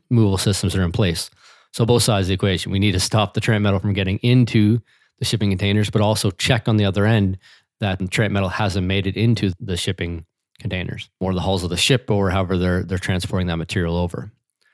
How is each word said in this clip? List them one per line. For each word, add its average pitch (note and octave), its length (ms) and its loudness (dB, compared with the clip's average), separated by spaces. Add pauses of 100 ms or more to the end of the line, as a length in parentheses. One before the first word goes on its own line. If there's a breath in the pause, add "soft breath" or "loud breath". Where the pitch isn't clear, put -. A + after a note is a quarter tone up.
(100)
removal G#2+ 280 4
systems F#2+ 360 0
are F#2+ 80 0
in E2+ 100 0
place. F2 380 -2 (420 soft breath)
So A#2+ 120 0
both A#2 180 4
sides G2 240 2
of - 20 -2
the G2 60 0
equation, F#2+ 380 -2
we F#2+ 60 0
need G2+ 140 2
to F2+ 80 0
stop G#2 340 0
the G#2+ 60 -4
tramp G#2+ 220 0
metal G2+ 160 2
from G2+ 140 -2
getting F#2+ 260 -2
into A#2+ 640 4 (380 soft breath)
the - 80 -4
shipping G#2 240 0
containers, G2+ 400 0
but G#2+ 100 0
also G#2+ 300 2
check - 360 0
on A2 120 4
the G#2 80 4
other G2+ 180 2
end G2+ 340 2 (420 soft breath)
that F#2+ 180 -2
the F#2 100 -4
tramp G#2 240 0
metal G2 160 0
hasn't F#2 380 -2
made G2 200 0
it F#2 100 -4
into G#2 440 2
the F#2+ 160 -6
shipping E2+ 480 -6 (340)
containers - 520 -8 (100)
or F#2 140 -2
the F2 60 -2
hulls F#2+ 220 -2
of E2+ 80 -4
the F2 60 -4
ship - 340 0
or G2+ 200 0
however F#2+ 260 0
they're, F2+ 260 0
they're F2+ 160 -4
transporting F#2 500 -4
that E2+ 100 -4
material E2+ 380 -4
over. F2 360 -4 (420)